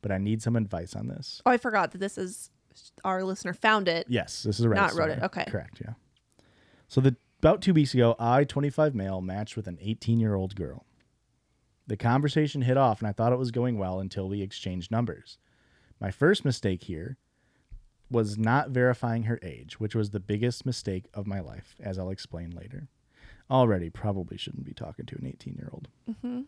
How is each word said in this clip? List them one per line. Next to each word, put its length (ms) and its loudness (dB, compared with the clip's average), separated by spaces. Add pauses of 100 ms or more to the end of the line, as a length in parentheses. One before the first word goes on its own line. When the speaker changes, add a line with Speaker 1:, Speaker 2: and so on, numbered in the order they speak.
Speaker 1:
but 100 -4
I 80 0
need 240 0
some 120 2
advice 400 -2
on 120 -6
this. 380 -10
Speaker 2:
Oh, 60 6
I 60 4
forgot 340 0
that 60 -16
this 220 -6
is, 320 -8 (520)
our 200 -2
listener 300 -4
found 340 4
it. 220 0
Speaker 1:
Yes, 340 -2
this 160 0
is 60 4
a 40 6
Reddit 60 6
Speaker 2:
Not 180 4
wrote 0 -
Speaker 1:
story. 200 2
Speaker 2:
it. 100 -2
Okay. 240 -2
Speaker 1:
Correct, 360 -8
yeah. 100 -10 (960)
So 140 2
the, 140 6 (240)
about 240 6
two 100 4
weeks 220 6
ago, 240 6
I, 240 4
twenty-five 500 2
male, 280 -2
matched 340 -6
with 120 -8
an 140 -12
eighteen-year-old 720 0
girl. 300 -8 (1000)
The 100 -2
conversation 640 2
hit 160 4
off, 220 4
and 80 -2
I 40 0
thought 220 2
it 60 2
was 100 0
going 300 0
well 200 -2
until 300 -6
we 140 -2
exchanged 480 -6
numbers. 480 -4 (600)
My 120 -4
first 340 2
mistake 380 0
here 340 -8 (960)
was 260 2
not 320 2
verifying 540 2
her 180 -2
age, 380 -14
which 160 -4
was 160 0
the 80 -2
biggest 460 -2
mistake 480 -4
of 120 -8
my 140 -4
life, 400 -14
as 180 -6
I'll 140 -6
explain 400 -10
later. 360 -14 (640)
Already 380 4
probably 480 -4
shouldn't 280 -10
be 80 -12
talking 340 -12
to 80 -12
an 120 -10
eighteen-year-old. 600 -12 (220)
Speaker 2:
Mm-hmm. 380 -8